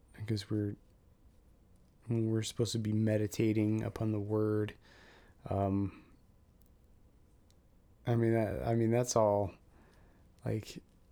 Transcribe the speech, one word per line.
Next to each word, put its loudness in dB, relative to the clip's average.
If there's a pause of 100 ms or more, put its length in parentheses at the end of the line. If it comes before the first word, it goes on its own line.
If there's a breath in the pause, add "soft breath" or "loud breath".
(140)
because -6
we're, -2 (1300)
we're 0
supposed -2
to -2
be -2
meditating 2
upon -2
the -2
word. 0 (760 loud breath)
Um, 0 (2250 loud breath)
I 2
mean, 2
that, 0
I 2
mean, 2
that's 0
all, 4 (920 soft breath)
like, -6 (300)